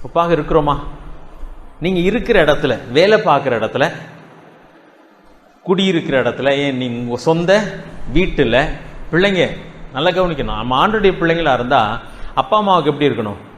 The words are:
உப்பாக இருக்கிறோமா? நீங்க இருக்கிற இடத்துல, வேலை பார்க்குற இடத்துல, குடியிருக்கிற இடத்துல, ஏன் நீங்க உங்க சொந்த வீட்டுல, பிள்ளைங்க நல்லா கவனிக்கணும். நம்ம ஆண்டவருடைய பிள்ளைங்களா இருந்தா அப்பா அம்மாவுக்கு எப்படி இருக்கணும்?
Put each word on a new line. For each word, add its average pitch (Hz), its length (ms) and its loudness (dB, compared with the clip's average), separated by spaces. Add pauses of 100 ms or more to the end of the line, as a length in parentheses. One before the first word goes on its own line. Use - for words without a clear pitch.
உப்பாக 170 360 0
இருக்கிறோமா? 151 400 0 (1000)
நீங்க 180 200 0
இருக்கிற 202 440 2
இடத்துல, 139 480 0
வேலை 196 280 4
பார்க்குற 139 340 2
இடத்துல, 117 380 0 (1700)
குடியிருக்கிற 175 600 2
இடத்துல, 123 260 0
ஏன் 139 280 0
நீங்க 123 220 -4
உங்க 120 180 -4
சொந்த 170 640 0 (320)
வீட்டுல, 143 520 2 (460)
பிள்ளைங்க 175 460 2 (360)
நல்லா 151 160 2
கவனிக்கணும். 175 340 0
நம்ம 120 440 0
ஆண்டவருடைய 196 340 2
பிள்ளைங்களா 165 320 2
இருந்தா 120 460 2 (360)
அப்பா 175 220 0
அம்மாவுக்கு 180 340 2
எப்படி 143 160 0
இருக்கணும்? 110 400 -4 (100)